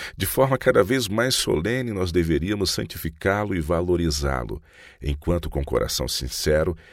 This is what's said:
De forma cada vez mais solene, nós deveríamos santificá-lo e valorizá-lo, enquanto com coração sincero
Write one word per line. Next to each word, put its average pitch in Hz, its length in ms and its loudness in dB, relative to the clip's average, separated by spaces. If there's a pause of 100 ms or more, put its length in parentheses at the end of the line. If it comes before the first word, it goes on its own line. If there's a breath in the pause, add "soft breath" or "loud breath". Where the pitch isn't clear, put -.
(180 loud breath)
De - 80 -2
forma 131 320 2
cada 120 260 4
vez 120 240 0
mais 113 280 0
solene, 120 560 0
nós 92 200 -2
deveríamos 87 600 2
santificá-lo 98 840 -2
e 87 80 0
valorizá-lo, 78 960 0 (400 loud breath)
enquanto 78 520 -2
com 71 120 -2
coração - 440 0
sincero 78 680 0 (180 loud breath)